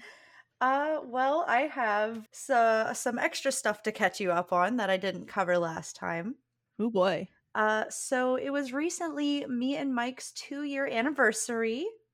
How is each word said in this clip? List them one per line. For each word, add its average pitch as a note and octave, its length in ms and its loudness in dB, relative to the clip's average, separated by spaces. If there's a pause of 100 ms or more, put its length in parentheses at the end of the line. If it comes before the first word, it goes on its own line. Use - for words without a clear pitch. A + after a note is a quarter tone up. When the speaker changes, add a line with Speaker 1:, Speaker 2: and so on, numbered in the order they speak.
(600)
Speaker 1:
Uh, C#4+ 440 2
well, C4 440 2
I A#3+ 140 4
have A3+ 720 0
so-, A3+ 600 4
some A#3+ 240 -2
extra D#4+ 320 0
stuff G#3+ 320 -2
to G#3+ 100 -2
catch G#3 280 0
you F#3+ 100 0
up F3 220 0
on F#3 240 4
that G3+ 140 0
I F#3+ 60 4
didn't F#3 300 -2
cover F3+ 320 2
last E3 380 -4
time. F3+ 400 -4 (420)
Speaker 2:
Oh, A3 120 0
boy. F#3 380 2 (260)
Speaker 1:
Uh, G#3+ 360 2
so B3+ 460 0
it C4+ 140 -4
was C#4 220 -2
recently D4 720 -2
me B3+ 300 -2
and C4+ 180 -2
Mike's B3 380 -4
two-year C#4 540 -6
anniversary. A#3+ 1000 0 (280)